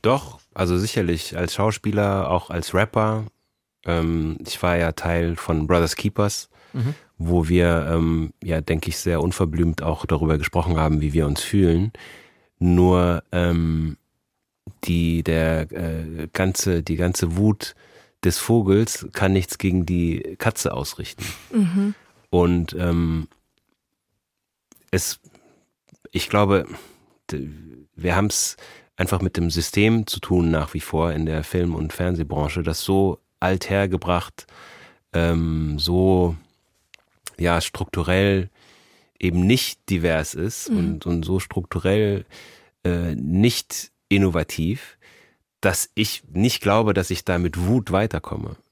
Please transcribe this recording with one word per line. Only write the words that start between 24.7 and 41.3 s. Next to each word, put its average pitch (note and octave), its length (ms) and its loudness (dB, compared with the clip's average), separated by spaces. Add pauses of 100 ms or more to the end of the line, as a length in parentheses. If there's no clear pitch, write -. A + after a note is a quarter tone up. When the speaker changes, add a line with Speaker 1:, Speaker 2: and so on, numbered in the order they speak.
Speaker 1:
es, - 300 -2 (920)
ich - 180 -6
glaube, G2+ 380 2 (640)
d-, C#2+ 180 -8 (460)
wir E2+ 220 0
haben's - 400 0 (400)
einfach F2+ 240 0
mit F#2 160 -2
dem E2+ 140 0
System G#2 560 2
zu - 140 -8
tun F2 300 2
nach D#2 240 0
wie D#2 60 -4
vor E2 320 -2
in D#2+ 140 -2
der D#2 180 -2
Film- F2 300 -2
und D#2 180 -4
Fernsehbranche, E2 680 -2
das E2 200 -4
so G2 360 0 (220)
althergebracht, F#2 1080 -2 (640)
ähm, E2 640 0
so, F2 580 2 (1000)
ja, E2+ 220 2
strukturell F#2 920 0 (680)
eben F2+ 280 2
nicht - 440 0
divers E2 440 0
ist G2 360 -6
Speaker 3:
Mhm. A3 80 0
Speaker 1:
und, E2 280 -2
und E2+ 180 -2
so F#2 160 -2